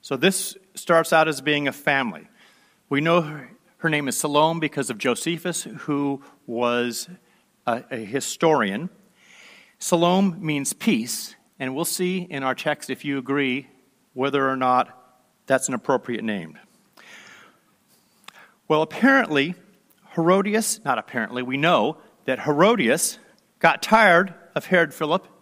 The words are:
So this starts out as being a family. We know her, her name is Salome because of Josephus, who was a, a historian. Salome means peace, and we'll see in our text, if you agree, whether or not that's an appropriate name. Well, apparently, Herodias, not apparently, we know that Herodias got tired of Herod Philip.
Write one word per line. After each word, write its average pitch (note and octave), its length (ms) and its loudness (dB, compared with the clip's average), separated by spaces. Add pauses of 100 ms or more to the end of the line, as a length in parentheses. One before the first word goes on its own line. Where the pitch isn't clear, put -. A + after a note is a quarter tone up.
So - 160 -6
this F3 400 0 (180)
starts E3 380 2
out D#3+ 160 6
as C#3 120 -4
being D3 260 0
a C3 60 -2
family. B2 560 -2 (600)
We C#3 120 0
know E3+ 220 4
her, D3+ 280 -10 (280)
her E3 120 -2
name D3 160 -2
is B2 100 -4
Salome D#3 440 2
because C#3+ 300 -4
of A#2 60 -6
Josephus, D#3+ 680 -4
who C#3+ 580 -4 (240)
was A#2+ 640 -4 (580)
a, A#2+ 240 -2
a C3 60 -6
historian. B2 920 0 (880)
Salome F3+ 600 2
means D3 340 -4
peace, - 640 -2 (240)
and C3 160 -6
we'll D#3+ 100 -2
see F#3 340 -2
in F3 240 -8
our C3 120 0
text, - 340 -4
if - 160 -8
you C#3 140 -4
agree, C3+ 480 -2 (460)
whether C3+ 360 0
or C3+ 80 -2
not - 680 -2 (240)
that's C3 220 2
an C3+ 60 -4
appropriate A#2+ 480 -2
name. F#2+ 360 -6 (2000)
Well, D#3 140 2
apparently, F3 720 2 (560)
Herodias, G3 720 0
not B2+ 140 0
apparently, B2 440 -6
we B2+ 140 -4
know D3 420 2 (260)
that C3 160 -2
Herodias D#3 760 2 (400)
got E3 240 2
tired G3 500 4 (220)
of - 120 -4
Herod E3+ 280 2
Philip. D#3+ 320 -2 (160)